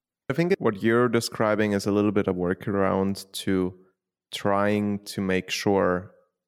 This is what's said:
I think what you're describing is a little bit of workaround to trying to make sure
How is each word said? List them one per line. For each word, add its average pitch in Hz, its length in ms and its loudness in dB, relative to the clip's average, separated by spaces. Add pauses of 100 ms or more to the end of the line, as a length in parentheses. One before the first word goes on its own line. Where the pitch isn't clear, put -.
(300)
I - 20 -2
think 170 260 0
what 107 240 -2
you're 117 260 4
describing 107 640 0
is 98 140 0
a 101 60 0
little 104 200 2
bit 98 140 0
of 95 100 0
workaround 95 920 -2 (140)
to 92 300 0 (580)
trying 104 720 0
to - 160 -10
make 95 300 -2
sure 92 600 0 (380)